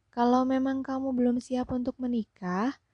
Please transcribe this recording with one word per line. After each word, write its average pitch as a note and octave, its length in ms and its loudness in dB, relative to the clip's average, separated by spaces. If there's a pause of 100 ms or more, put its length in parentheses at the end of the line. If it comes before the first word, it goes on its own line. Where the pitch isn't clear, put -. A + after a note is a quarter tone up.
(140)
Kalau B3 320 4
memang C4 400 0
kamu C4+ 320 -4
belum B3 240 4
siap B3+ 320 -4
untuk B3 240 -4
menikah, A#3 800 -2 (160)